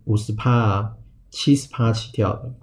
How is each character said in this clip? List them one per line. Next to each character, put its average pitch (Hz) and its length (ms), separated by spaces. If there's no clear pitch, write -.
五 107 120
十 107 160
趴 113 200
啊、 107 440
七 - 260
十 - 120
趴 117 240
起 - 200
跳 95 220
的。 - 280